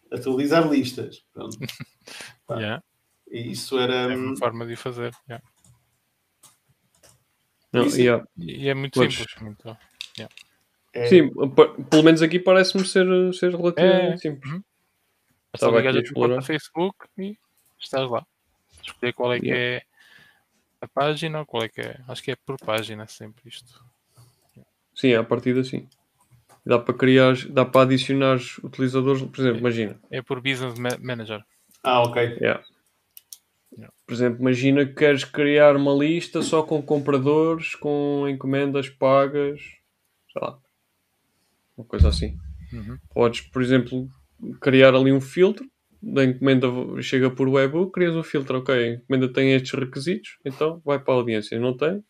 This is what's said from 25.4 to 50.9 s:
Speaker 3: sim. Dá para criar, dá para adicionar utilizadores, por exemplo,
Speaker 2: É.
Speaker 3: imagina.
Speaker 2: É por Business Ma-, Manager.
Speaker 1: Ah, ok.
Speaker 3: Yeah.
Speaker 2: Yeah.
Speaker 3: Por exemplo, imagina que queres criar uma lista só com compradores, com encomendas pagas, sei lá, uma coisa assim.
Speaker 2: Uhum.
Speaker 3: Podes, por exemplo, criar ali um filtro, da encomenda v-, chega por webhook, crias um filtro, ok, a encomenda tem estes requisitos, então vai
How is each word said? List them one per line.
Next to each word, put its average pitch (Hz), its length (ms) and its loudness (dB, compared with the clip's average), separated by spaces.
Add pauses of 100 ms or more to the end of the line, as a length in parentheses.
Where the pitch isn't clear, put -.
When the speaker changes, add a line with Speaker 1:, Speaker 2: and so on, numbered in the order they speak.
Speaker 3:
sim. 131 240 -10 (760)
Dá 120 140 2
para 123 160 -2
criar, 131 400 4 (160)
dá 135 160 2
para 131 160 4
adicionar 131 560 2 (260)
utilizadores, 131 600 -2
por - 180 -12
exemplo, 123 160 0
Speaker 2:
É. - 40 -8
Speaker 3:
imagina. 113 380 -4 (120)
Speaker 2:
É 135 100 -8
por 131 200 -8
Business 127 360 -6
Ma-, 123 240 -6
Manager. 113 420 -12 (400)
Speaker 1:
Ah, 123 200 2
ok. 120 180 -2 (180)
Speaker 3:
Yeah. - 240 -2 (1120)
Speaker 2:
Yeah. - 160 -20 (140)
Speaker 3:
Por - 80 -12
exemplo, 120 280 -2
imagina 135 440 2
que 135 80 -6
queres 143 320 2
criar 147 500 4
uma 139 180 2
lista 160 500 -2
só 160 180 0
com 156 200 -2
compradores, 147 920 0
com 143 540 -2
encomendas 135 580 -4
pagas, 139 720 0 (720)
sei - 100 -10
lá, 135 180 -8 (1160)
uma 113 100 -18
coisa - 240 4
assim. - 280 -4 (340)
Speaker 2:
Uhum. 120 260 -14 (160)
Speaker 3:
Podes, 120 280 2
por - 220 -6
exemplo, 127 440 0 (540)
criar 131 320 8
ali 131 180 4
um 135 80 4
filtro, 180 460 0 (360)
da 135 220 0
encomenda 131 460 2
v-, 123 320 -6
chega 127 300 0
por 131 180 -2
webhook, 139 440 0
crias 175 220 0
um 165 80 -4
filtro, 135 360 -4
ok, 131 160 0
a 117 200 0
encomenda 131 380 0
tem 135 200 2
estes 131 200 0
requisitos, 139 720 -6
então 156 400 -4
vai 143 140 -2